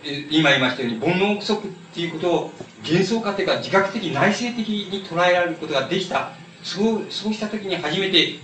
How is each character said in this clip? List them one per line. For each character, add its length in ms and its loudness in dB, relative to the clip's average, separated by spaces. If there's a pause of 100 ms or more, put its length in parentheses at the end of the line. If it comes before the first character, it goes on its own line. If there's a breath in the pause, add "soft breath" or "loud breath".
え、 260 -8
今 200 6
言 80 6
い 40 2
ま 80 2
し 80 -4
た 60 -2
よ 40 0
う 40 -2
に、 80 -4
煩 200 2
悩 180 2
不 60 -8
足 240 -2
っ 20 -8 (220)
て 80 -8
い 80 -2
う 40 -6
こ 60 -8
と 120 0
を、 220 0 (300)
幻 240 4
想 140 0
過 120 -2
程 120 -2
か 80 2
ら 60 2
自 120 -6
覚 220 4
的、 120 -4
内 280 2
省 200 -2
的 140 -4
に 380 -4
捉 180 0
え 120 6
ら 80 4
れ 80 0
る 60 -6
こ 100 -8
と 80 -4
が 120 0
で 140 0
き 80 -6
た。 220 -2 (320)
そ 320 0
う、 160 -4
そ 180 -6
う 60 0
し 40 -8
た 100 -4
時 180 -6
に 100 -2
初 240 -2
め 80 0
て 360 2